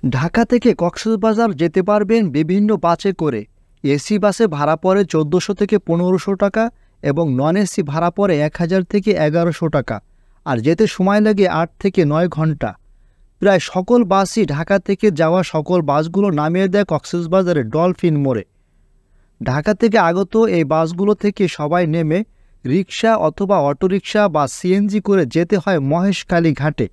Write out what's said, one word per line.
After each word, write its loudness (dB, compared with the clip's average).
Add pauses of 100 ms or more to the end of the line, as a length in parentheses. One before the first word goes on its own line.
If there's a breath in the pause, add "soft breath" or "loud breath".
ঢাকা 0 (100)
থেকে 2 (120)
কক্সবাজার 0 (100)
যেতে 0
পারবেন 2 (140)
বিভিন্ন 0 (140)
বাসে 0 (120)
করে। -2 (440)
এসি 0
বাসে 2 (120)
ভাড়া 0
পড়ে 2 (100)
চোদ্দশো 0
থেকে 0 (120)
পনেরোশো 0 (100)
টাকা 0 (380)
এবং 0 (140)
নন 0
এসি -4 (100)
ভাড়া -2
পড়ে 0 (120)
এক -6
হাজার 0 (100)
থেকে 0 (160)
এগারোশো -2 (100)
টাকা, -4 (500)
আর -2 (100)
যেতে 2 (100)
সময় 2
লাগে 2 (140)
আট -2 (120)
থেকে 0 (120)
নয় 2
ঘন্টা। -2 (720)
প্রায় 6 (120)
সকল 2 (120)
বাসই 0 (100)
ঢাকা -2 (120)
থেকে 0 (140)
যাওয়া 2 (140)
সকল 0 (120)
বাসগুলো 0 (120)
নামিয়ে 0
দেয় 2
কক্সবাজারের -2
ডলফিন 0
মোড়ে। -2 (960)
ঢাকা -2
থেকে 4 (120)
আগত -2 (220)
এই 2
বাসগুলো 0
থেকে -2 (160)
সবাই 0 (100)
নেমে 0 (460)
রিক্সা 0 (160)
অথবা 0 (140)
অটোরিক্সা 0 (120)
বা 2 (120)
সিএনজি 0
করে 4 (120)
যেতে 0
হয় 0 (120)
মহেশখালী 0 (100)
ঘাটে। -2